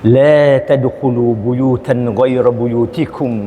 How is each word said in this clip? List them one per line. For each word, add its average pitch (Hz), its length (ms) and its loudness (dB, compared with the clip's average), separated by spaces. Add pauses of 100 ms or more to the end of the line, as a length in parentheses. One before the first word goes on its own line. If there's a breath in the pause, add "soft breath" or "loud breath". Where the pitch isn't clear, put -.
لا 139 540 4 (120)
تدخلوا 127 640 0 (140)
بيوتا 123 500 -2 (260)
غير 127 280 0
بيوتكم 120 800 -4 (160)